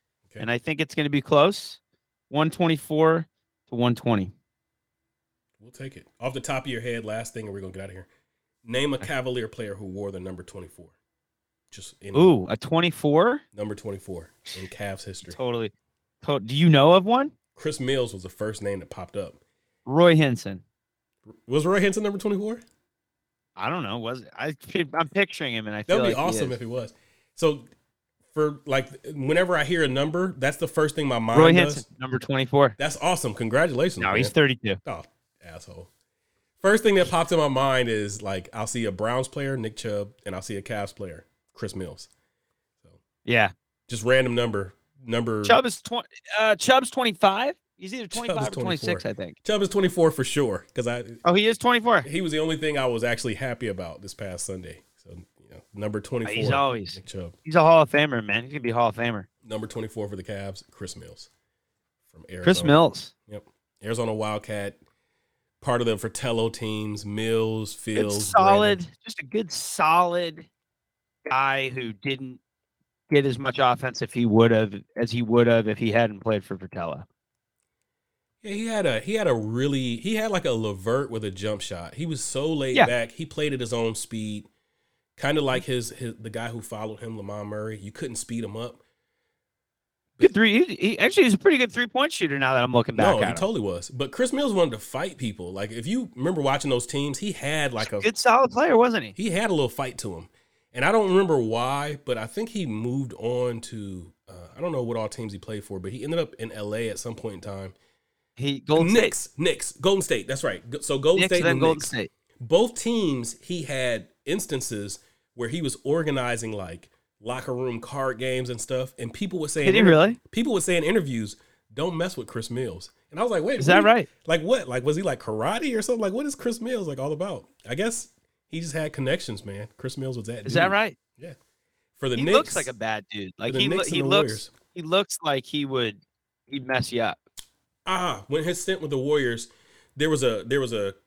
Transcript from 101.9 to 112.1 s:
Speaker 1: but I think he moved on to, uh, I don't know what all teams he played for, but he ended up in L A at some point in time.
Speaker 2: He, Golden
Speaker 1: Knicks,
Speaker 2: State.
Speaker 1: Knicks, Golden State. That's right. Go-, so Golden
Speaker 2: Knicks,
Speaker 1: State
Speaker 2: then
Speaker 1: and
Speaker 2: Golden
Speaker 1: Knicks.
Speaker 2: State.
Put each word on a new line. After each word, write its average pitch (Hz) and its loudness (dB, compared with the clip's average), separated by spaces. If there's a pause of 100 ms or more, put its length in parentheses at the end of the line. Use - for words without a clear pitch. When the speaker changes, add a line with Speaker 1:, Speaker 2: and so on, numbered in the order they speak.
Speaker 1:
but 120 -2
I 110 -6
think 220 -6
he 196 -4
moved 120 -4
on 123 -2
to, 98 -12 (140)
uh, 82 -20 (220)
I 120 -14
don't 175 -4
know 127 -2
what 117 -2
all 110 -2
teams 110 -10
he 98 -10
played 107 -10
for, 98 -10
but 95 -8
he 120 -12
ended 160 -2
up 151 -4
in 113 -10
L 104 -6
A 113 -2
at 98 -8
some 117 -8
point 107 -10
in 87 -16
time. 98 -12 (640)
Speaker 2:
He, 135 -4
Golden 165 4
Speaker 1:
Knicks, 226 4
Speaker 2:
State. - -10
Speaker 1:
Knicks, 160 0
Golden 196 2
State. 104 -2
That's 135 -6
right. 110 -6
Go-, 139 -8
so 139 -2
Golden 165 4
Speaker 2:
Knicks, 185 2
Speaker 1:
State 175 2
Speaker 2:
then 170 4
Speaker 1:
and 135 0
Speaker 2:
Golden 160 4
Speaker 1:
Knicks. 135 -6
Speaker 2:
State. 110 -6 (280)